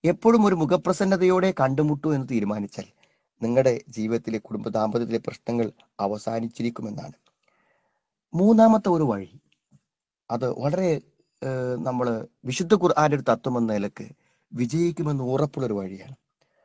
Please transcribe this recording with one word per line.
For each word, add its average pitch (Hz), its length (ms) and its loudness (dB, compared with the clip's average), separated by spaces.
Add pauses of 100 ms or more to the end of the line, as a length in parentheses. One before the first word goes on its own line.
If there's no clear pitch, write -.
എപ്പോഴും 214 420 4
ഒരു 190 100 4
മുഖപ്രസന്നതയോടെ 185 960 2
കണ്ടുമുട്ടൂ 151 600 0
എന്ന് 131 160 -4
തീരുമാനിച്ചാൽ 104 560 -4 (560)
നിങ്ങളുടെ 120 480 2
ജീവിതത്തിലെ 110 480 -4
കുടുംബ 110 300 -8
ദാമ്പത്യത്തിലെ 113 500 -2
പ്രശ്നങ്ങൾ 117 540 -4 (280)
അവസാനിച്ചിരിക്കുമെന്നാണ്. 113 1120 -6 (1200)
മൂന്നാമത്തെ 220 560 6
ഒരു 160 140 2
വഴി, 101 380 -4 (880)
അത് 120 300 -4
വളരെ, 165 420 0 (400)
ഏഹ്, 127 360 -4
നമ്മള് 120 500 -4 (180)
വിശുദ്ധ 165 280 0
ഖുർആന്റെ 151 440 2
ഒരു 135 40 -4
തത്വം 123 360 0
എന്ന 113 160 0
നിലക്ക് 104 360 -6 (420)
വിജയിക്കുമെന്ന് 147 720 -2
ഉറപ്പുള്ളൊരു 135 500 -2
വഴിയാണ്. 95 420 -8 (500)